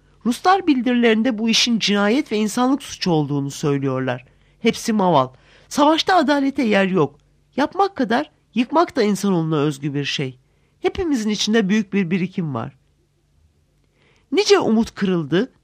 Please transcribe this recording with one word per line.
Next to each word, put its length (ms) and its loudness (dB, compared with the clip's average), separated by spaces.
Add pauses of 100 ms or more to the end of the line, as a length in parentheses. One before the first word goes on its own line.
(260)
Ruslar 420 0
bildirilerinde 680 2
bu 120 -2
işin 300 0
cinayet 520 0
ve 60 -2
insanlık 460 0
suçu 280 -4
olduğunu 400 -2
söylüyorlar. 760 -4 (340)
Hepsi 340 -2
maval. 360 4 (400)
Savaşta 460 2
adalete 480 0
yer 220 2
yok. 340 0 (360)
Yapmak 400 -2
kadar 360 -2 (220)
yıkmak 420 0
da 80 2
insanoğluna 540 0
özgü 360 -2
bir 120 -4
şey. 340 -6 (400)
Hepimizin 500 -2
içinde 400 0
büyük 240 0
bir 180 0
birikim 420 -4
var." 240 -8 (1500)
Nice 280 4
umut 360 0
kırıldı, 560 -2 (120)